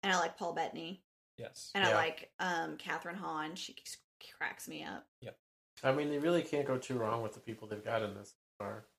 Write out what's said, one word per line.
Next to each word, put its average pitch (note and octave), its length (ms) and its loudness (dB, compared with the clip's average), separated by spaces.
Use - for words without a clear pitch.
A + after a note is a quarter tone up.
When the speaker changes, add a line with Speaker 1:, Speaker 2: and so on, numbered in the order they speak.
Speaker 1:
And G3+ 80 4
I F#3 80 6
like E3 180 2
Paul F3 140 -2
Bettany. E3 500 -4
Speaker 2:
Yes. - 360 -12
Speaker 1:
And G3 120 6
I F3 60 8
Speaker 3:
Yeah. - 40 8
Speaker 1:
like, D#3+ 460 2
um, E3 360 0
Catherine E3+ 380 -4
Hahn. D#3+ 400 -4
She - 260 -10
c-, - 160 -12
cracks - 340 -6
me D3+ 160 -8
up. - 240 -8
Speaker 2:
Yep. A2 180 -12
Speaker 3:
I C3+ 120 6
mean, D3 160 2
they D3 100 0
really E3 240 4
can't C#3+ 240 0
go C3 100 2
too B2+ 200 -2
wrong A2+ 240 2
with G#2+ 140 -4
the - 40 -16
people A2 300 -10
they've G#2 120 -4
got A2 220 2
in G2 120 -4
this G2+ 200 -14
far. G2+ 260 -6